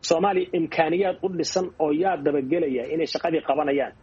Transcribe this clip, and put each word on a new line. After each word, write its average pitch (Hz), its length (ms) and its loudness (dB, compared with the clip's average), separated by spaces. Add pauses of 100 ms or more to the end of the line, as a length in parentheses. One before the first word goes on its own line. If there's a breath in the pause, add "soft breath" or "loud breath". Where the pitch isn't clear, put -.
Soomaaliya 180 500 2
imkaaniyaad 175 640 0
u 190 100 -4
dhisan 185 360 -2 (120)
oo 156 140 0
yaa 175 260 2
dabagelaya 143 760 0
inay 160 160 0
shaqadii 165 340 -2
qabanayaan. 139 600 0